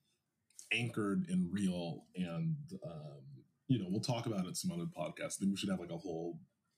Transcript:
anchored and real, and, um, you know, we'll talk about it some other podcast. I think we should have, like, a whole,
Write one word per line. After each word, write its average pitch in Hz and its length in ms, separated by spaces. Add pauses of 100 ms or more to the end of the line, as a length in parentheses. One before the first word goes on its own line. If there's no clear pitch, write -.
(720)
anchored 104 580
and 92 240
real, 87 640
and, 85 420 (280)
um, 82 600 (220)
you 127 120
know, 95 100
we'll 104 120
talk 117 260
about 95 200
it 82 100
some 90 140
other 85 160
podcast. - 500
I - 40
think 98 100
we 98 60
should 98 120
have, 92 100
like, 87 120
a 85 60
whole, 85 440 (360)